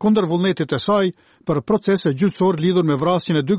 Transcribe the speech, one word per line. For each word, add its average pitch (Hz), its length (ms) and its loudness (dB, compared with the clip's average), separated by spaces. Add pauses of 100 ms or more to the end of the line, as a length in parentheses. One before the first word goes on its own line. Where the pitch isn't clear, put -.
kundër 214 260 2
vullnetit 175 460 -2
të 127 80 -2
saj 196 320 0 (320)
për 147 160 -2
procese 196 500 0
gjyqësor 180 480 0
lidhur 180 240 0
me 147 160 0
vrasjen 165 380 0
e 143 80 0
dy 185 140 0